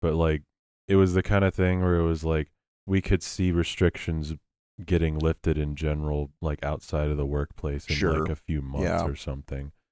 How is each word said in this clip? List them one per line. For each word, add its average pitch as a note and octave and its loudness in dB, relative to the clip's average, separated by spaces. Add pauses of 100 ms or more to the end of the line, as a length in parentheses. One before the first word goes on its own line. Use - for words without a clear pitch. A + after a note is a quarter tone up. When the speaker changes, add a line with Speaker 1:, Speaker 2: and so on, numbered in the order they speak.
Speaker 1:
but, D#2+ 2
like, D#2+ 2 (460)
it G2 6
was F#2 6
the F#2 4
kind G2+ 2
of F#2 2
thing F#2 2
where F2+ 4
it E2+ 2
was E2 0
like, D#2+ -2 (340)
we F#2+ 2
could F#2 2
see F2+ -2
restrictions D#2+ 0 (500)
getting D#2+ 2
lifted D#2+ 0
in D2 -2
general, D2+ -2 (100)
like, D2+ -4
outside D2+ -2
of D2 0
the C#2+ -2
workplace C#2+ -4
in, D2+ -2
Speaker 2:
Sure. D#2+ 2
Speaker 1:
like, E2 -2
a D2+ -4
few D#2 -4
months C#2 -4
Speaker 2:
Yeah. E2+ 0
Speaker 1:
or C#2 -4
something. C#2 -10 (200)